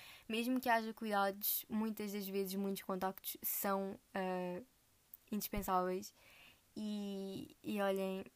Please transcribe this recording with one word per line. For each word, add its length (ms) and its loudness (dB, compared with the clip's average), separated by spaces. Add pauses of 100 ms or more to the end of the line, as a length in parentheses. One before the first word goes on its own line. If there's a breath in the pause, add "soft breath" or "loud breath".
(280 loud breath)
mesmo 320 2
que 80 2
haja 260 4
cuidados, 760 2
muitas 440 0
das 160 -2
vezes 260 0
muitos 300 0
contactos 580 -2
são, 560 0 (160)
ah, 480 0 (720)
indispensáveis 840 0 (600 loud breath)
e, 880 -4
e 160 0
olhem, 440 2 (120)